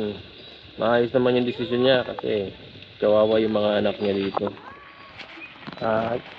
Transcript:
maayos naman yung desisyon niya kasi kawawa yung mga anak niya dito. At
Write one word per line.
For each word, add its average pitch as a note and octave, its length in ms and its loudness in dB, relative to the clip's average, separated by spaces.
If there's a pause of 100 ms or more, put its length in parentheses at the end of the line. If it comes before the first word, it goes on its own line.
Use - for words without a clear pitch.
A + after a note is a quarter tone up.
(760)
maayos A#2 360 2
naman B2 260 4
yung B2 100 2
desisyon A#2+ 360 -2
niya C3 180 4
kasi G#2+ 480 -4 (480)
kawawa G#2+ 400 4
yung A2 160 2
mga G#2 160 2 (120)
anak G2+ 160 0
niya G2+ 180 0
dito. G2 300 -2 (1300)
At A#2 440 -2 (160)